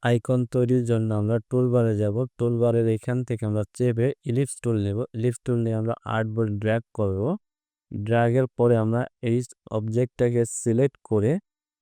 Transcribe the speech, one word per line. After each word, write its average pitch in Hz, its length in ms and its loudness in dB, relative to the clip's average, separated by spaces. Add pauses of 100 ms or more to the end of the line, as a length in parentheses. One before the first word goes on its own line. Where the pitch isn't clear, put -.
আইকন 123 440 2
তৈরির 123 380 2
জন্য 113 280 0
আমরা 107 240 0 (100)
টুলবারে 123 480 2
যাব। 104 200 0 (200)
টুলবারের 117 540 2
এখান 117 340 -2
থেকে 120 220 -6
আমরা 104 180 -2 (100)
চেপে 120 340 0 (160)
ইলিপস 131 360 -2
টুল 117 240 -2
নেব। 101 140 -2 (160)
ইলিপস 120 300 -2
টুল 120 180 -2
নিয়ে 113 180 -2
আমরা 113 140 -2 (140)
আর্টবোর্ড 110 520 -2
ড্র্যাগ 110 240 0 (100)
করব। 98 300 -2 (680)
ড্র্যাগের 117 640 0
পরে 120 220 4
আমরা 110 240 0 (200)
এই 117 160 0 (340)
অবজেক্টটাকে 120 720 0 (120)
সিলেক্ট 120 500 0
করে 107 280 0 (500)